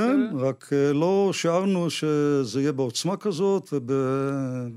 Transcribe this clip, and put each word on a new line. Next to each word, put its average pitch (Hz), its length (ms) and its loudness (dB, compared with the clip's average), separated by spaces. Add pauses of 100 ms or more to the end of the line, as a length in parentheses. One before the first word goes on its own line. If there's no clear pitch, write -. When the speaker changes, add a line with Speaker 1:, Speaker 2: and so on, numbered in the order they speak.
(320)
Speaker 1:
כאלה? 135 180 -2
Speaker 2:
רק, - 240 -8
אה, 143 200 4
לא 190 400 2
שיערנו 175 560 0
שזה 143 720 0
יהיה 147 100 2
בעוצמה 135 460 -2
כזאת, 196 560 -2
וב-, 135 1040 -2